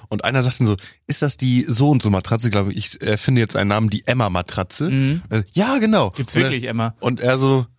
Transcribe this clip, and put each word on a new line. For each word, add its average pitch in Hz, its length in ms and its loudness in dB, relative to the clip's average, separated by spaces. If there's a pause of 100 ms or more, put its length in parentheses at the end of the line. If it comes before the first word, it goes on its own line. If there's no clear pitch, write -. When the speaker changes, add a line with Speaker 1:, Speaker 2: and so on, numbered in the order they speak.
Speaker 1:
Und 104 160 -4
einer 127 200 0
sagt 123 160 -2
dann 120 80 4
so, 104 80 2 (320)
„Ist - 140 -2
das 147 140 -2
die 123 280 2
so 135 260 2
und 135 100 4
so 107 100 0
Matratze?“ 110 400 0
Glaub 101 180 0
ich, - 80 -6
ich, - 260 -6
äh, 107 140 0
finde 123 240 2
jetzt 110 160 -2
einen 98 120 0
Namen, 107 220 2
die 104 160 -4
Emma-Matratze. 104 840 -2
Speaker 2:
Mhm. 135 420 0
Speaker 1:
Äh, 107 120 0 (100)
„Ja, 240 260 0
genau.“ 214 340 2
Speaker 2:
Gibt's - 240 -4
Speaker 1:
Und 139 60 4
er 131 80 0
Speaker 2:
wirklich 123 180 -4
Emma? 113 320 -2
Speaker 1:
Und 123 200 -2
er 127 180 2
so 131 280 2 (120)